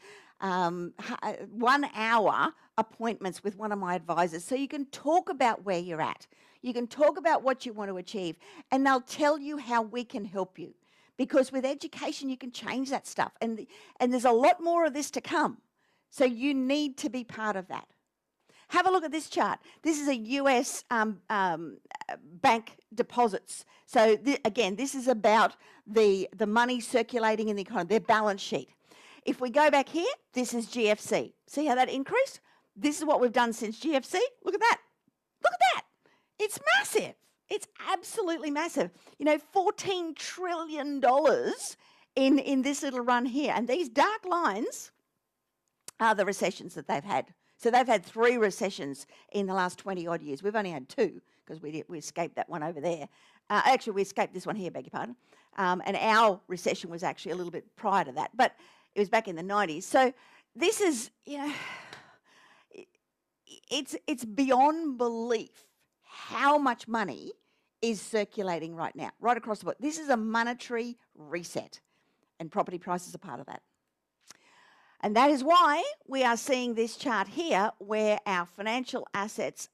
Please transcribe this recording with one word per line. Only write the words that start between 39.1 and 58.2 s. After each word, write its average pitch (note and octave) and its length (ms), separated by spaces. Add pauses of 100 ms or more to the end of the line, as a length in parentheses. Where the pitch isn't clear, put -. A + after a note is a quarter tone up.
You C#4+ 60
know, D4+ 120
fourteen F4+ 800
trillion D#4 840
dollars B3 760 (400)
in, C4+ 240
in C4+ 220
this C#4 200
little B3+ 200
run B3 240
here. C4 280
And A3 140
these C#4 220
dark F4 360
lines E4+ 640 (1080)
are A3 160
the G3 100
recessions F#3+ 500
that - 120
they've F#3+ 160
had. G3 220 (320)
So - 120
they've B3 160
had A3 200
three A#3+ 320
recessions F#3+ 680 (280)
in G3+ 140
the F#3+ 60
last F3+ 240
twenty F3+ 300
odd E3+ 140
years. D3 200
We've G#3 140
only G3+ 160
had C3+ 160
two - 340 (240)
'cause D#3+ 160
we D#3 100
did, D#3 180
we F3 80
escaped E3 400
that - 100
one D#3+ 160
over D#3+ 160
there. D#3 300 (400)
Uh, G#3 160
actually, A#3+ 280
we G3 100
escaped F#3+ 300
this F#3 120
one D#3 100
here, F#3 160
beg C3 140
your E3 60
pardon. A3 260 (400)
Um, F3+ 280
and G3 120
our G#3+ 500
recession F3+ 420
was E3+ 140
actually D3+ 300
a - 20
little F3 160
bit E3+ 140 (100)
prior G3 300
to C3 80
that, C#3+ 200